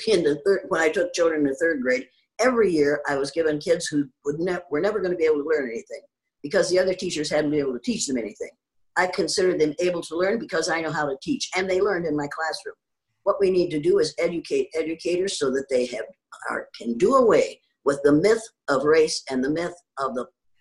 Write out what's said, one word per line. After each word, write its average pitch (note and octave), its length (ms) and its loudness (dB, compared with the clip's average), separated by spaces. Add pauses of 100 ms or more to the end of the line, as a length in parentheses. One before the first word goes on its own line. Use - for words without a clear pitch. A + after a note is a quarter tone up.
into E3 280 4 (100)
third, G3 220 2
when E3 140 0
I D#3+ 80 4
took F3 240 -2
children E3 280 2
in C#3+ 60 2
the C3+ 80 -2
third D#3+ 260 0
grade, B2+ 260 -2 (320)
every A3+ 320 4
year D3 380 2
I C#3+ 60 0
was C3+ 160 -2
given D#3 280 0
kids E3+ 280 0
who D3 180 0 (200)
would D3+ 140 -4
ne-, F3+ 180 -2 (120)
were D3 120 -2
never G#3 180 0
gonna F3+ 160 -2
be D#3+ 100 0
able D3+ 180 2
to D#3 60 -6
learn D3 200 0
anything A2+ 320 -12 (420)
because F3 260 0
the F3+ 100 4
other F#3 140 2
teachers E3 360 -4
hadn't D3+ 200 0
been D3+ 100 0
able C#3 140 -2
to A#2+ 60 -6
teach G#3+ 260 -4
them C3 120 -2
anything. - 340 -8 (460)
I F3+ 100 2
considered F3+ 520 0
them D3+ 200 2
able F3 240 0
to D#3+ 120 -10
learn G3 240 0
because E3+ 300 -4
I E3 100 -2
know D#3+ 120 -4
how D3+ 140 -2
to C3+ 160 -4
teach, - 360 -4
and F#3+ 120 -2
they F#3 120 2
learned F#3 240 0
in D3+ 100 -2
my D3 160 -2
classroom. D#3 440 -6 (480)
What C#5 180 0
we F#3+ 100 4
need F3 200 2
to D3+ 80 -2
do E3+ 200 4
is D3+ 200 0
educate D#3+ 540 -2
educators E3 640 -4
so C3+ 140 -2
that C3+ 180 -2
they B2 180 0
have, A2+ 180 -8 (440)
are, A#2 200 -8 (100)
can - 180 -4
do A#3 180 4
away G3 440 4 (240)
with C#3 200 2
the C#3+ 100 6
myth G#3 280 4 (280)
of C3+ 160 2
race D#3 440 4
and B2+ 140 -2
the C#3+ 60 -2
myth E3 240 -4 (240)
of C3 180 -4
the B2 120 -8 (340)